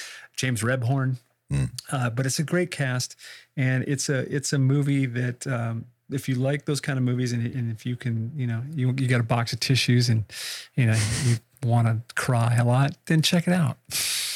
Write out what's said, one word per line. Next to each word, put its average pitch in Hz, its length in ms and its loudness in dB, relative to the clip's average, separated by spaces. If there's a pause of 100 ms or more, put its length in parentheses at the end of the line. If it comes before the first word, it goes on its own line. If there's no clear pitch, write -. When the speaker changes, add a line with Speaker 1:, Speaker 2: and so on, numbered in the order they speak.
(380)
Speaker 1:
James 123 240 -2
Rebhorn. 131 560 0 (340)
Speaker 2:
Mm. 135 200 0 (200)
Speaker 1:
Uh, 127 200 0
but 127 140 -2
it's 131 140 -2
a 160 40 2
great 175 280 0
cast, 127 440 -4 (420)
and 131 300 2
it's 143 200 -2
a, 135 120 0 (140)
it's 143 200 -2
a 143 60 2
movie 139 480 2
that, 123 400 -4
um, 117 380 -4 (260)
if 139 180 -4
you 131 60 2
like 135 300 0
those 143 140 -2
kind 143 200 -4
of 127 40 2
movies, 123 300 0
and, 120 200 -2
and 120 180 -4
if 110 140 -10
you 123 100 -4
can, 113 400 -4
you 135 120 -4
know, 117 160 -4 (120)
you, 127 220 0
you 135 100 0
got 123 120 4
a 117 40 2
box 117 300 0
of 120 60 -4
tissues, 123 500 4
and, 110 140 2 (520)
you 131 100 2
know, 110 120 4 (280)
you 120 120 4 (260)
<laughs> - 0 -
wanna 117 380 2 (140)
cry 117 400 2
a 120 80 4
lot, 127 320 4 (120)
then 160 140 4
check 170 260 2
it 175 60 4
out. 165 240 2 (580)